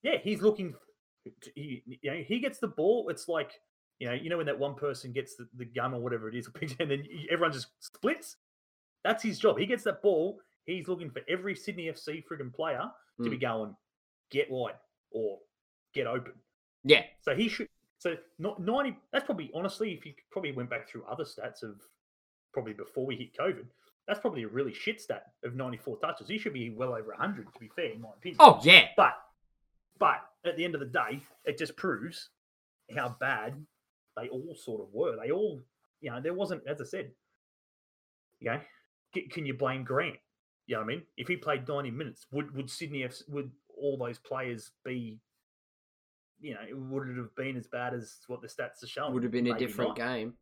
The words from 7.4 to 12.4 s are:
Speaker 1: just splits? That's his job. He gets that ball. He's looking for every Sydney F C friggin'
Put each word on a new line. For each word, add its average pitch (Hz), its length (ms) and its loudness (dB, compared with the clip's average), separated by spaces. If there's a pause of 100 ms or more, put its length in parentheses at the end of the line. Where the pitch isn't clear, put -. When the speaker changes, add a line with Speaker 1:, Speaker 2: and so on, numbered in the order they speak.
Speaker 1:
just 123 140 -8 (120)
splits? - 580 -2 (680)
That's 220 180 4
his 214 160 -2
job. 202 220 6
He 196 80 2
gets 240 160 0
that 196 180 0
ball. 190 380 4 (260)
He's 170 220 -4
looking 170 240 -4
for 156 180 -8
every 185 260 -2
Sydney 170 340 -6
F - 80 -8
C 156 320 -8
friggin' 131 240 -8